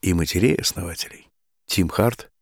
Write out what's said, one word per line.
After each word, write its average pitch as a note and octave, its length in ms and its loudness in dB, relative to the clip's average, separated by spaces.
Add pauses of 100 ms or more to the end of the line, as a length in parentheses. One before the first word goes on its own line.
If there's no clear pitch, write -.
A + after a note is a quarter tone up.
и F#2 120 0
матерей-основателей, F2 1160 -2 (360)
Тим F2+ 220 0
Харт - 420 0 (120)